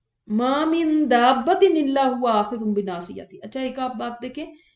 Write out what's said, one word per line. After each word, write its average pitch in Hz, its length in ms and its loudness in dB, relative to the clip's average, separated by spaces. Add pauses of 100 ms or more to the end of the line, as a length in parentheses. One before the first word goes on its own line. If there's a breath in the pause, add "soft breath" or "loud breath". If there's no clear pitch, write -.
(280)
"मा 254 380 2
मिन 311 420 2
दाब्बतिन 254 680 4
इल्ला 269 280 0
हुवा 247 280 0
आखिजुम 214 420 -2
बिनासियती।" 185 640 -8
अच्छा, 262 220 -10
एक 262 180 -6
आप 254 180 -6
बात 240 240 -8
देखें 254 260 -10 (300 loud breath)